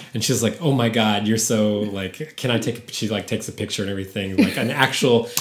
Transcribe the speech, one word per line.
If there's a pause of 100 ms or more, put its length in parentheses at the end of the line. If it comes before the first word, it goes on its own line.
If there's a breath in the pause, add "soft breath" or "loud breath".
(140 loud breath)
And
she's
like,
"Oh
my
God,
you're
so,
like,
can
I
take
a,"
she,
like,
takes
a
picture
and
everything,
like,
an
actual, (120)